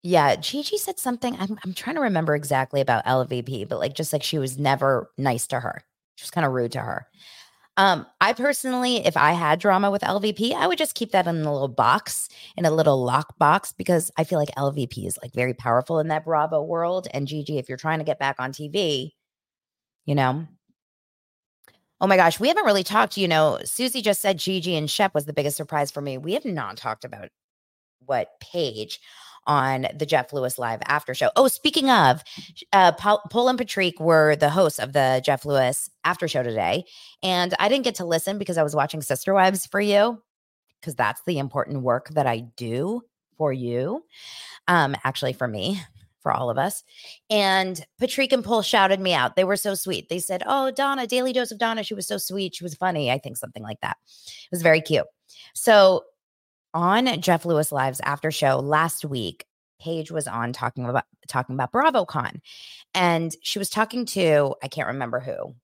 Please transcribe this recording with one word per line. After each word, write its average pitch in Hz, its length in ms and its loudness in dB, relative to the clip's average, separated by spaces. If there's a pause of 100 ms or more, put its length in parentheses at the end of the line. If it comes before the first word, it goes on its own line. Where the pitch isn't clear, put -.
yeah, 156 320 4
Gigi 285 440 -4
said - 200 -6
something. 247 400 -4
I'm, 196 260 -4
I'm 185 100 -6
trying 277 200 -8
to 311 80 -2
remember 165 320 2
exactly 143 460 0
about 123 260 2
L 127 180 2
V 123 180 -4
P, 117 220 -8
but, 110 140 -6
like, 143 160 -4
just, - 180 -6
like, 147 120 -2
she 160 140 -2
was 135 200 -4
never 135 580 2
nice 131 320 -2
to 123 120 -2
her. - 240 -10 (320)
She - 80 -18
was - 80 -12
kinda 160 160 0
rude 123 240 -2
to 127 80 -6
her. - 260 -8 (720)
Um, 185 280 4 (160)
I 208 100 4
personally, 247 720 0
if - 140 2
I 151 140 6
had 165 260 2
drama 202 320 4
with 202 120 -2
L 196 180 0
V 214 120 0
P, 226 220 -2
I 311 120 0
would 359 120 0
just 311 160 -2
keep - 160 -6
that 185 160 4
in 165 160 -2
a 147 100 -2
little 139 160 -2
box, - 600 2 (280)
in 175 80 -2
a 156 60 6
little 151 340 4
lock 127 320 0
box, 160 400 4
because 170 400 0
I 160 80 2
feel 160 140 0
like 147 180 0
L 139 140 0
V 143 160 -4
P - 200 -8
is, - 140 -8
like, 120 140 -16
very 123 180 -2
powerful 123 460 0
in 151 100 0
that 156 160 -2
Bravo 156 380 0
world. 170 500 -4
And 139 140 -4
Gigi, 147 320 -6
if 127 100 -8
you're 127 80 -8
trying 160 220 -2
to 151 60 -6
get 151 140 -2
back 139 200 -2
on 131 140 -6
T 151 160 -12
V, 147 460 -4 (920)
you 147 80 -2
know. 143 320 0 (1500)
Oh 190 60 2
my 196 100 6
gosh, 170 220 6
we 240 100 2
haven't 403 160 2
really 247 200 4
talked, 214 320 0
you 190 120 0
know, 156 360 4
Susie 254 380 -4
just 202 200 0
said 196 160 0
Gigi 180 380 -2
and 151 120 -2
Shep 196 260 0
was 147 120 0
the 151 80 -10
biggest 147 220 -2
surprise 147 340 -2
for 143 100 -10
me. 139 160 -6
We 160 180 -6
have 285 100 -4
not 127 320 -6
talked - 280 -8
about 101 240 -16 (800)
what 127 340 -4
Paige 113 600 -8 (480)
on 131 460 2
the 147 120 -4
Jeff 143 260 0
Lewis 131 260 -4
Live 113 280 -4
after 139 280 -2
show. 123 220 2
Oh, 262 100 6
speaking 277 420 0
of, 160 320 6 (520)
uh, 185 180 8
Paul, 208 400 0
Paul 240 180 2
and 254 80 2
Patrick 190 440 -2
were 156 340 6
the 143 160 2
hosts 160 300 2
of 127 120 -4
the 131 320 2
Jeff 135 200 0
Lewis 135 440 0 (160)
after 175 220 0
show 139 160 -2
today. 110 420 -2 (380)
And 180 380 0
I 202 80 2
didn't 262 160 2
get 240 120 -2
to 185 80 -8
listen 170 340 -2
because 180 200 -4
I 156 60 4
was 147 100 -2
watching 147 280 -2
Sister 139 300 -2
Wives 190 320 4
for 202 160 -4
you, 208 400 2 (640)
'cause 139 140 -8
that's 107 320 -2
the 165 100 -2
important 139 440 -4
work 123 280 0
that 151 160 0
I 117 140 0
do 123 600 -6 (360)
for 147 140 0
you. 131 520 -4 (600)
Um, 170 380 2
actually 131 280 -2
for 127 140 -4
me, 117 340 -4 (380)
for - 140 -4
all 123 180 -2
of 135 80 -2
us. 175 240 -4 (480)
And 190 560 0 (140)
Patrick 262 320 0
and 254 120 0
Paul 214 180 2
shouted 196 360 4
me 185 160 0
out. 127 220 0
They 190 80 4
were 196 120 2
so 196 200 -4
sweet. - 320 -6
They 175 100 -4
said, 180 260 -6
"Oh, 269 280 0
Donna, 269 340 -2
Daily 254 260 -2
Dose 247 200 -2
of 208 60 -14
Donna. 226 260 -2
She 214 100 -8
was 196 140 -8
so 202 100 -4
sweet. 185 380 -6
She 175 80 -12
was 156 100 -8
funny." 151 380 -2
I 135 60 -2
think 117 180 -12
something - 260 -14
like 107 200 -12
that. - 140 -6 (300)
It - 240 -20
was 175 120 -6
very 160 180 6
cute. 156 260 -2 (480)
So 196 500 6 (680)
on 185 480 2
Jeff 175 240 2
Lewis 156 260 2
Live's 135 280 -2
after 143 300 -2
show 139 280 2
last 151 440 0
week, 120 440 -6 (340)
Paige 165 300 -8
was 156 180 -6
on 117 240 -4
talking 123 320 -6
about, 120 200 -2 (220)
talking 127 280 -4
about 131 180 -4
BravoCon. 247 680 0 (520)
And 170 500 2
she - 160 -6
was 202 120 -6
talking 220 360 -2
to, 151 560 2
I 135 60 -8
can't - 200 -6
remember 123 320 -6
who. 127 440 -10